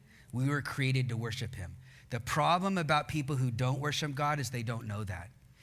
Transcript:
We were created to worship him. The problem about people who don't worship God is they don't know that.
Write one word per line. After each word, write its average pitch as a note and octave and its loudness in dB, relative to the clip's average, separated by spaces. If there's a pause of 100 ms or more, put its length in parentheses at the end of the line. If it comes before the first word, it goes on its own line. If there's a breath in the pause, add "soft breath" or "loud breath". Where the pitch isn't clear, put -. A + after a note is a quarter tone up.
(320 loud breath)
We B2+ 0
were C#3+ 2
created C3 2
to A2+ -2
worship A2 -4
him. F2+ -10 (340 loud breath)
The - -4
problem F3+ 4
about D3+ 2
people D3 0
who B2+ 2
don't B2+ 2
worship D3 -2
God D3 0
is C3+ -4
they A#2+ -4
don't A2+ -4
know G#2+ -4
that. F2+ -6 (340 loud breath)